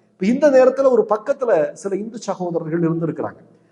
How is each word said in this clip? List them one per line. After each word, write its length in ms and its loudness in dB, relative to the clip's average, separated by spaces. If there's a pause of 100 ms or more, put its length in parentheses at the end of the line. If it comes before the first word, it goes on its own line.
(120)
இப்ப 140 -6
இந்த 240 2
நேரத்துல 400 4
ஒரு 180 2
பக்கத்துல 640 0
சில 240 -8
இந்து 220 -10
சகோதரர்கள் 600 -6
இருந்திருக்கிறாங்க. 580 -4 (340)